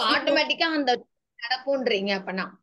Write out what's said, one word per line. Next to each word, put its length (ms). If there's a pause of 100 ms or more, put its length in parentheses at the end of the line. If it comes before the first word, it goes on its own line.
ஆட்டோமேட்டிக்கா 600
அந்த 240 (480)
நடக்கும்ன்றீங்க 760
அப்பனா? 320 (180)